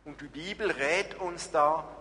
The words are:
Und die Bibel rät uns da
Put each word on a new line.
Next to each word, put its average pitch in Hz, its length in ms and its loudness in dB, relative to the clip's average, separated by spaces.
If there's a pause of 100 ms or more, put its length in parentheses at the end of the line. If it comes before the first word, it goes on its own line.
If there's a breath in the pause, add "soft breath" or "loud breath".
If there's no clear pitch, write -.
Und 143 160 -14
die 143 60 -10
Bibel 175 440 -2
rät 156 440 0
uns 175 360 -6
da 156 340 4 (160)